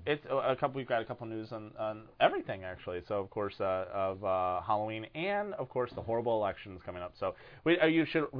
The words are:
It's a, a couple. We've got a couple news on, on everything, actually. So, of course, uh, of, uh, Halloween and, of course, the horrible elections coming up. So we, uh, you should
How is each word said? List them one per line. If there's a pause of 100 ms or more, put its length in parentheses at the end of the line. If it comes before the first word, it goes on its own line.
It's
a,
a
couple.
We've
got
a
couple
news
on,
on (140)
everything,
actually.
So,
of
course,
uh,
of,
uh,
Halloween
and,
of
course,
the
horrible
elections
coming
up.
So (280)
we,
uh,
you
should (140)